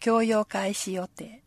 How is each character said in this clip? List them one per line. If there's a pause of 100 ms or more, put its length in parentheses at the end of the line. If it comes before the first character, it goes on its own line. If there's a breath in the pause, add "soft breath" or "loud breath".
供
用
開
始
予
定。